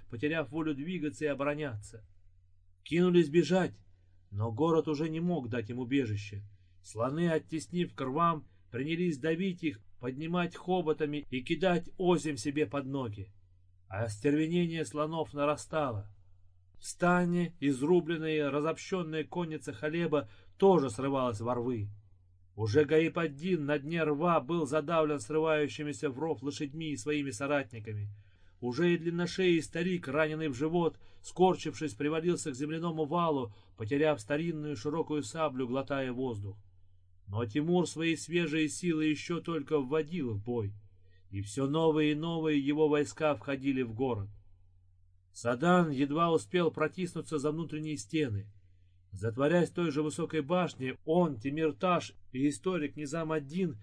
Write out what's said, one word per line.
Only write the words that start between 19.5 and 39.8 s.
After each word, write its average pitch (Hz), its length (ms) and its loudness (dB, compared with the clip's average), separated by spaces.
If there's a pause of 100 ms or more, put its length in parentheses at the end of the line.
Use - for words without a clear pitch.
Халеба 151 540 0 (300)
тоже 170 320 8
срывалась 127 500 0
во 120 140 -2
рвы. 120 340 -2 (680)
Уже 110 300 4
Гаиб-ад-Дин 160 800 2
на 147 140 2
дне 160 240 -2
рва 156 360 4
был 156 260 0
задавлен 151 540 2
срывающимися 151 880 0
в 123 80 -6
ров 151 240 -4
лошадьми 147 500 -6
и 143 60 -4
своими 147 340 -2
соратниками. 113 800 -4 (520)
Уже 143 320 2
и 170 40 4
длинношеый 170 640 2
старик, 175 460 -2
раненый 156 400 0
в 135 60 -2
живот, 160 440 0 (240)
скорчившись, 165 720 0
привалился 160 580 -2
к 123 40 -8
земляному 156 500 -2
валу, 147 480 0 (240)
потеряв 143 440 2
старинную 151 560 -2
широкую 147 460 -2
саблю, 139 440 -2
глотая 135 460 -2
воздух. 113 440 -6 (680)
Но 107 180 -2
Тимур 156 440 2
свои 160 260 0
свежие 156 540 0
силы 156 360 -2
ещё 156 360 -2
только 151 380 -2
вводил 147 540 -2